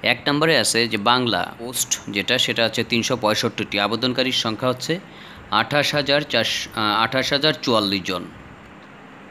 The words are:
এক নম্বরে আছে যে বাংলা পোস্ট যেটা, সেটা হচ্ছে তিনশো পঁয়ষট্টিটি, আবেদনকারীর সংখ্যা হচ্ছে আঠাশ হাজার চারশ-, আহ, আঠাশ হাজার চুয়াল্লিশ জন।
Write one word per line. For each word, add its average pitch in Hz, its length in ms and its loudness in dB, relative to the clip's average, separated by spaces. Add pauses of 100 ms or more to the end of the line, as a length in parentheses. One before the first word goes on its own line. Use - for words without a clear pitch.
এক 120 260 2
নম্বরে 147 280 4
আছে 117 300 2
যে 110 100 -2
বাংলা 113 600 2
পোস্ট 120 400 -6 (100)
যেটা, 101 280 0
সেটা 117 260 2
হচ্ছে 113 200 0
তিনশো 117 380 0
পঁয়ষট্টিটি, 107 580 0
আবেদনকারীর 120 540 0
সংখ্যা 117 360 -2
হচ্ছে 139 300 -4 (520)
আঠাশ 135 440 2
হাজার 143 260 2
চারশ-, - 460 0
আহ, 107 360 2
আঠাশ 127 300 0
হাজার 139 280 2
চুয়াল্লিশ 101 420 2
জন। 92 200 -4 (1080)